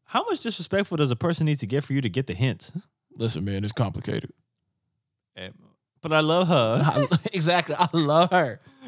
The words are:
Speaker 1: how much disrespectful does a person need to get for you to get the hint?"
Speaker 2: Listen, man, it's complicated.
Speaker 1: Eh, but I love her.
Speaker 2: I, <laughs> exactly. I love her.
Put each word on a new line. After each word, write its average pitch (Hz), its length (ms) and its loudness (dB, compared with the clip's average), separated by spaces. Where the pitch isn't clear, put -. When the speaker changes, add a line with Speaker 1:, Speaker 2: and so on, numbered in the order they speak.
Speaker 1:
how 311 200 0
much 427 160 -2
disrespectful 196 560 -2
does 147 140 2
a 120 40 0
person 170 300 -2
need 151 140 0
to 104 80 -6
get 135 160 -2
for - 100 -6
you 139 80 0
to 120 80 -2
get 135 180 -2
the - 60 -6
hint?" 117 380 -2
Speaker 2:
Listen, 110 300 -4
man, 98 180 -4
it's 104 100 -4
complicated. - 580 -4
Speaker 1:
Eh, 92 120 -12
but 160 100 -6
I 156 100 4
love 165 260 2
her. 131 360 4
Speaker 2:
I, 539 220 2
<laughs> - 140 -6
exactly. 170 440 0
I 175 160 4
love 165 380 4
her. 151 280 2